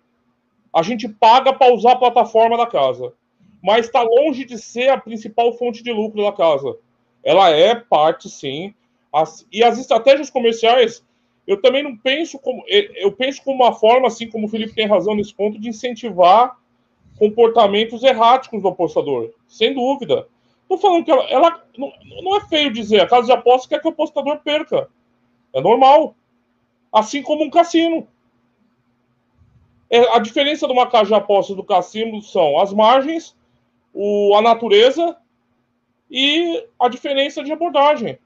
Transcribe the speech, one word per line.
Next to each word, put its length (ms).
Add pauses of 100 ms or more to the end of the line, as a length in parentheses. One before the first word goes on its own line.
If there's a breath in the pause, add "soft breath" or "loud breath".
(760)
A 80
gente 240
paga 460
pra 180
usar 220
a 40
plataforma 600
da 100
casa, 460 (500)
mas 280
tá 100
longe 460
de 100
ser 320
a 100
principal 540
fonte 300
de 100
lucro 300
da 100
casa. 460 (440)
Ela 280
é 240
parte, 560
sim. 440 (380)
As, 400
e 100
as 160
estratégias 520
comerciais, 760 (420)
eu 140
também 220
não 120
penso 440
como, 280
eu, 280
eu 180
penso 300
como 200
uma 120
forma, 340
assim 220
como 160
o 20
Felipe 260
tem 120
razão 280
nesse 200
ponto, 260
de 80
incentivar 880 (600)
comportamentos 840
erráticos 600
do 60
apostador, 600 (160)
sem 280
dúvida. 520 (400)
Tô 120
falando 260
que 60
ela, 180
ela 360 (120)
não, 160 (300)
não 160
é 100
feio 240
dizer, 300
a 40
casa 200
de 60
apostas 360
quer 100
que 80
o 40
apostador 480
perca. 500 (640)
É 80
normal. 560 (760)
Assim 320
como 220
um 60
cassino. 580 (1800)
É, 260
a 20
diferença 480
de 60
uma 140
casa 220
de 60
apostas 380
e 40
do 60
cassino 600
são 360
as 140
margens, 640 (560)
o, 420
a 60
natureza 760 (960)
e 560 (140)
a 80
diferença 560
de 80
abordagem. 720